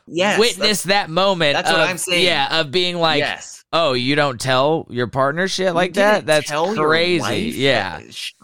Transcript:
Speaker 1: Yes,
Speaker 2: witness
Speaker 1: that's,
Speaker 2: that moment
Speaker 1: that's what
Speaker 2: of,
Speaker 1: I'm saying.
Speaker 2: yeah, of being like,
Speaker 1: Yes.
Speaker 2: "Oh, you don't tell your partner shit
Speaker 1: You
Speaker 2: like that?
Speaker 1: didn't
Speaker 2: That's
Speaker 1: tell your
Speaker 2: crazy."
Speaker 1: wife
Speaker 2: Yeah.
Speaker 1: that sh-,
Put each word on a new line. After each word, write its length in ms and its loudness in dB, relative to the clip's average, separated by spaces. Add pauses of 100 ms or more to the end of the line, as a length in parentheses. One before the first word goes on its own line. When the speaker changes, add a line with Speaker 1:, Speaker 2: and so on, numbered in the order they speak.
Speaker 1:
Yes, 320 0
Speaker 2:
witness 440 0
Speaker 1:
that's, 20 -
Speaker 2:
that 260 0
moment 440 2
Speaker 1:
that's 160 0
what 100 2
Speaker 2:
of, 80 2
Speaker 1:
I'm 100 -4
saying. 280 0
Speaker 2:
yeah, 340 0
of 100 -4
being 260 -2
like, 240 2
Speaker 1:
Yes. 420 -6 (120)
Speaker 2:
"Oh, 180 2
you 240 0
don't 240 0
tell 500 2
your 160 -2
partner 420 -2
shit 200 -2
Speaker 1:
You 40 0
Speaker 2:
like 220 0
that? 200 4
Speaker 1:
didn't 120 -2
Speaker 2:
That's 220 2
Speaker 1:
tell 260 -2
your 140 0
Speaker 2:
crazy." 320 2
Speaker 1:
wife 340 -4
Speaker 2:
Yeah. 460 0
Speaker 1:
that 140 -20
sh-, 180 -12 (120)